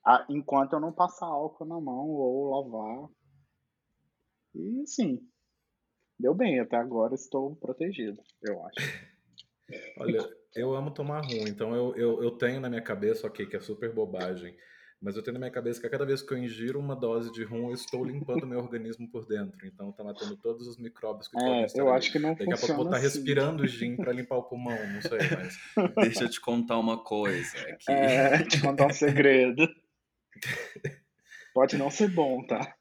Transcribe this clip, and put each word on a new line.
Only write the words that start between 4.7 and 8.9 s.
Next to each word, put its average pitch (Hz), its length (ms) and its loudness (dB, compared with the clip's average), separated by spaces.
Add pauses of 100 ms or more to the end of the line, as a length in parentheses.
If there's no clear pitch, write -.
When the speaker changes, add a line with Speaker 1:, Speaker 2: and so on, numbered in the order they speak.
Speaker 1:
assim, 208 360 -2 (1000)
deu 123 160 4
bem, 190 240 2
até 117 160 -2
agora 117 400 0
estou 139 400 -6
protegido, 131 680 -6 (220)
eu 92 220 -6
acho. - 100 -16
Speaker 2:
<laughs> - 1200 -12